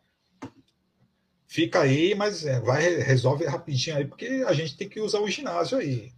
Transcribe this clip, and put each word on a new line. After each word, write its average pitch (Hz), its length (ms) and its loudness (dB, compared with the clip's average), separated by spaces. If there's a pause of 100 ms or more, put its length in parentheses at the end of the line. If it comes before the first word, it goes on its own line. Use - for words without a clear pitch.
(1500)
fica 156 360 0
aí, 151 320 4
mas, 196 320 -2
é, 127 140 0
vai, 151 360 2
resolve 123 480 2
rapidinho 147 520 -4
aí, 139 100 0
porque 254 400 -4
a 185 80 2
gente 160 200 -2
tem 196 140 -8
que 214 120 -10
usar 208 200 -2
o 208 80 0
ginásio 185 480 -2
aí, 135 420 -4